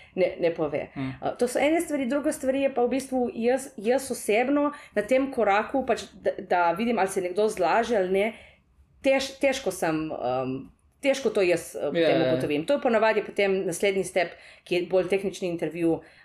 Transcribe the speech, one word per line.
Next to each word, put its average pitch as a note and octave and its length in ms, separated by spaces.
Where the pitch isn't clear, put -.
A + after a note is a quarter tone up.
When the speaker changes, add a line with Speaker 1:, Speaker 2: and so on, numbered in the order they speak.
Speaker 1:
ne, F#3 240
ne E3+ 140
pove. D3+ 400
Speaker 2:
Hmm. C3 240
Speaker 1:
Eh, - 200
to B3 140
so - 100
ene D#4 220
stvari, D4 260
druga C#4+ 240
stvar C4+ 240
je C4+ 140
pa C4+ 140
v B3 80
bistvu B3+ 420
jaz, B3 420
jaz B3 360
osebno B3 580
na G#3 120
tem C4 300
koraku, A3 500
pač, A3+ 200
da, - 160
da F3+ 320
vidim, A#3 260
ali F#3 100
se F#3+ 140
nekdo F3+ 260
zlaže G#3+ 480
ali F#3 140
ne, G3 220
tež-, C4+ 320
težko C4 340
sem, E3 280
em, C3 600
težko C4+ 260
to G#3+ 140
jaz, F3 320
eh, - 60
Speaker 2:
Ja, C#3+ 100
Speaker 1:
potem E3+ 100
Speaker 2:
ja, C3+ 40
ja. C3 140
Speaker 1:
ugotovim. D3 320
To C#4 80
je C#4+ 80
ponavadi A3 420
potem G3 440
naslednji F#3+ 360
step, E3+ 260
ki - 120
je F3 120
bolj F3+ 220
tehnični F#3+ 400
intervju, E3 500